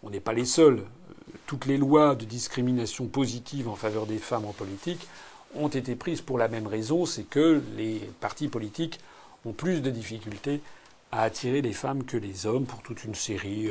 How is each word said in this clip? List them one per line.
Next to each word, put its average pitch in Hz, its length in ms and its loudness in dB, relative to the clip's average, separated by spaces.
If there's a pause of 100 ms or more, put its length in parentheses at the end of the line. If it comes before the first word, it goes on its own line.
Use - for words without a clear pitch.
On 104 80 -10
n'est 98 80 -4
pas 110 140 -2
les 120 120 2
seuls. 127 380 8 (640)
Toutes 131 200 -6
les 139 120 4
lois 143 360 8
de 113 100 -6
discrimination 123 840 -2
positive 123 600 -2
en 104 80 -6
faveur 107 300 -2
des 107 120 -2
femmes 107 260 -2
en 104 80 -6
politique 101 540 -8 (480)
ont 147 140 0
été 131 260 -2
prises 160 260 -4
pour 127 180 -2
la 117 100 4
même 110 180 -2
raison, 113 400 0
c'est 110 180 -6
que 151 380 6 (140)
les 110 240 -2 (200)
partis 135 280 -4
politiques 113 500 -4 (460)
ont 117 80 -6
plus 160 300 0
de 135 80 2
difficultés 113 680 -6 (520)
à 110 100 2
attirer 123 380 0
les 120 120 0
femmes 139 300 -2
que 123 140 -4
les 101 300 -4
hommes, 127 180 2
pour 107 180 -10
toute - 220 -12
une 107 100 -6
série 101 560 -4